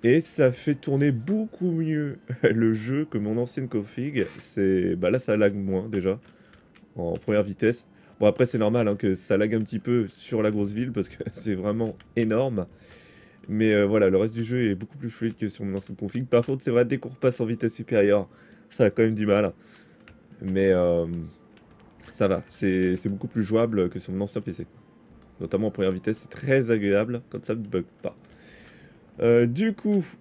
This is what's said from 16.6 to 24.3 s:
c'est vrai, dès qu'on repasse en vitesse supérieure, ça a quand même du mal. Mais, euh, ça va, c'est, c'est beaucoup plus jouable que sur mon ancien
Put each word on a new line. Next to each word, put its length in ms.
c'est 80
vrai, 120
dès 140
qu'on 120
repasse 300
en 60
vitesse 300
supérieure, 520
ça 140
a 40
quand 140
même 100
du 140
mal. 260
Mais, 300
euh, 340
ça 180
va, 220
c'est, 460
c'est 140
beaucoup 180
plus 160
jouable 460
que 100
sur 140
mon 80
ancien 200